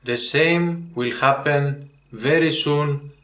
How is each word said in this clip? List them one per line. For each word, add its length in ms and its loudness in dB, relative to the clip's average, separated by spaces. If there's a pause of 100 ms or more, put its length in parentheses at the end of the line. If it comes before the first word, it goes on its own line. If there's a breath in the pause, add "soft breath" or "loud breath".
The 140 -2
same 760 0
will 180 -2
happen 760 0 (240)
very 380 2
soon 640 -2 (120)